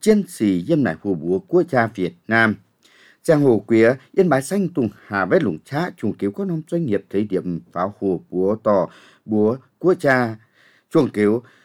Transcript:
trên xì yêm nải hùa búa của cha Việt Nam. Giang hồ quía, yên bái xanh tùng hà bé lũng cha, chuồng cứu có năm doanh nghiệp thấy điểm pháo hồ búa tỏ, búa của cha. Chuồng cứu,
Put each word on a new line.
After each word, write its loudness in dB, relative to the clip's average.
trên 2
xì -2
yêm 2
nải -2
hùa -4
búa -2
của 0
cha 0
Việt -4
Nam. 2
Giang 2
hồ 4
quía, 4
yên 0
bái 0
xanh -4
tùng -2
hà -2
bé 2
lũng -2
cha, -6
chuồng -4
cứu -4
có -8
năm -4
doanh -4
nghiệp -4
thấy -2
điểm -4
pháo -4
hồ -2
búa -2
tỏ, 0
búa 0
của 2
cha. 0
Chuồng 2
cứu, 0